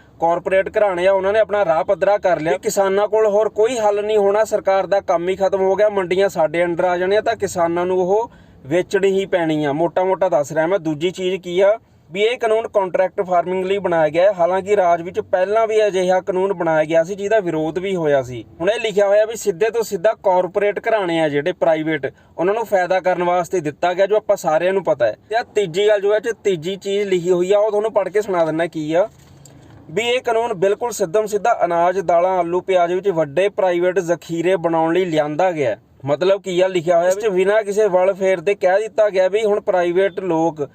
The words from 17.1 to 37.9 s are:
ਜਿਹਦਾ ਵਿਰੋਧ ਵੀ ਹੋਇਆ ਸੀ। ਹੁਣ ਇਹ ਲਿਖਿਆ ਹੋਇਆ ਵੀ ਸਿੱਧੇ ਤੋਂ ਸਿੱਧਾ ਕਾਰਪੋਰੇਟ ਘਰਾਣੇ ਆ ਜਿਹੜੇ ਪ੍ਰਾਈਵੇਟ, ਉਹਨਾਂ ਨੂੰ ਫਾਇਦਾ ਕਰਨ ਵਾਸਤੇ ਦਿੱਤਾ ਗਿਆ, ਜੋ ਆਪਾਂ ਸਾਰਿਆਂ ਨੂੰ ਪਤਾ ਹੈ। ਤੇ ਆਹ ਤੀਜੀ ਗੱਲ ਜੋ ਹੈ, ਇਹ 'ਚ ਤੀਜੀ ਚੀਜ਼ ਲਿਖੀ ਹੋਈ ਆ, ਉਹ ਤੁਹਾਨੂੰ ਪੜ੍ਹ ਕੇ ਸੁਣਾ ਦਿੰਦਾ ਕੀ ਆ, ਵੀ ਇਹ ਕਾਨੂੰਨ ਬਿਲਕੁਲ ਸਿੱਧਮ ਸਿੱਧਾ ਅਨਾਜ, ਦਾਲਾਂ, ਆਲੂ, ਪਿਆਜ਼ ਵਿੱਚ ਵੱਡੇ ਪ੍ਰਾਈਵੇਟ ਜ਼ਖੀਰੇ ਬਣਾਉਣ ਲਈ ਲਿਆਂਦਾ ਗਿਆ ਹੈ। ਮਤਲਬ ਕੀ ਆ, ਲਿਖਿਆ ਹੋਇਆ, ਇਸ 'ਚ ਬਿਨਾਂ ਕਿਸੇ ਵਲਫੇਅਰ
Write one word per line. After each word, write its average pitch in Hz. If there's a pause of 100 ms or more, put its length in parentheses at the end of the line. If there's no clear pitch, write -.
ਜਿਹਦਾ 202
ਵਿਰੋਧ 160
ਵੀ 190
ਹੋਇਆ 147
ਸੀ। 123 (160)
ਹੁਣ 175
ਇਹ 226
ਲਿਖਿਆ 202
ਹੋਇਆ 208
ਵੀ 220
ਸਿੱਧੇ 202
ਤੋਂ 226
ਸਿੱਧਾ 202
ਕਾਰਪੋਰੇਟ 196
ਘਰਾਣੇ 185
ਆ 160
ਜਿਹੜੇ 147
ਪ੍ਰਾਈਵੇਟ, 156 (260)
ਉਹਨਾਂ 180
ਨੂੰ 233
ਫਾਇਦਾ 185
ਕਰਨ 180
ਵਾਸਤੇ 175
ਦਿੱਤਾ 160
ਗਿਆ, 190
ਜੋ 202
ਆਪਾਂ 208
ਸਾਰਿਆਂ 175
ਨੂੰ 190
ਪਤਾ 139
ਹੈ। 107 (120)
ਤੇ 214
ਆਹ 240
ਤੀਜੀ 202
ਗੱਲ 208
ਜੋ 202
ਹੈ, 214
ਇਹ 214
'ਚ 220
ਤੀਜੀ 185
ਚੀਜ਼ 196
ਲਿਖੀ 185
ਹੋਈ 180
ਆ, 202
ਉਹ 214
ਤੁਹਾਨੂੰ 208
ਪੜ੍ਹ 190
ਕੇ 208
ਸੁਣਾ 180
ਦਿੰਦਾ 160
ਕੀ 156
ਆ, 196 (840)
ਵੀ 180
ਇਹ 240
ਕਾਨੂੰਨ 233
ਬਿਲਕੁਲ 202
ਸਿੱਧਮ 208
ਸਿੱਧਾ 208
ਅਨਾਜ, 175
ਦਾਲਾਂ, 175
ਆਲੂ, 175
ਪਿਆਜ਼ 175
ਵਿੱਚ 185
ਵੱਡੇ 160
ਪ੍ਰਾਈਵੇਟ 180
ਜ਼ਖੀਰੇ 170
ਬਣਾਉਣ 165
ਲਈ 185
ਲਿਆਂਦਾ 156
ਗਿਆ 143
ਹੈ। - (240)
ਮਤਲਬ 180
ਕੀ 180
ਆ, 185
ਲਿਖਿਆ 170
ਹੋਇਆ, 175
ਇਸ 190
'ਚ 226
ਬਿਨਾਂ 196
ਕਿਸੇ 202
ਵਲਫੇਅਰ 185